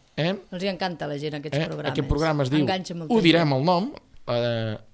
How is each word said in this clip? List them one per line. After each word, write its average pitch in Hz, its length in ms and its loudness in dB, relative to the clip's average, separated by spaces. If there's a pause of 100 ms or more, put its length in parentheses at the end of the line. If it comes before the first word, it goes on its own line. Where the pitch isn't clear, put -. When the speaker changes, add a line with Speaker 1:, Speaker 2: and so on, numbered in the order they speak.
(160)
Speaker 1:
Eh? 170 180 0 (160)
Speaker 2:
Els 180 140 -8
hi 202 40 -2
encanta 180 360 -4
a 151 40 -4
la 147 100 -6
gent 151 160 -6
aquests 147 240 -4
Speaker 1:
Eh? 156 80 0
Speaker 2:
programes. 151 260 -4
Speaker 1:
Aquest 139 160 0
programa 147 340 2
es 127 80 0
diu, 151 100 4
Speaker 2:
Enganxa 180 340 0
molta 165 200 -2
Speaker 1:
ho 220 60 6
direm 170 260 6
Speaker 2:
gent. 139 120 2
Speaker 1:
el 135 60 0
nom, 180 280 2 (340)
eh, 117 500 -2 (180)